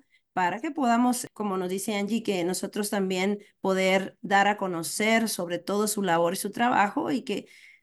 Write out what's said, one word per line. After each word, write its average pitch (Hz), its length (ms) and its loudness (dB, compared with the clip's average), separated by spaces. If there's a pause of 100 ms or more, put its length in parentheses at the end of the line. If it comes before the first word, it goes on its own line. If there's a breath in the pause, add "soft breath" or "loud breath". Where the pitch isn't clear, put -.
(340 loud breath)
para 185 260 0
que 320 100 -6
podamos, 247 600 2
como 202 240 -4
nos 180 120 -2
dice 196 280 -4
Angie, 208 260 -2
que 190 220 -2
nosotros 190 460 -4
también 196 500 0 (200 loud breath)
poder 190 600 2
dar 196 260 4
a 208 100 2
conocer 208 720 0
sobre 175 300 -4
todo 202 300 0
su 202 140 -2
labor 170 320 2
y - 20 -4
su 202 160 -6
trabajo, 240 580 2
y 262 120 -2
que - 260 -6 (340 loud breath)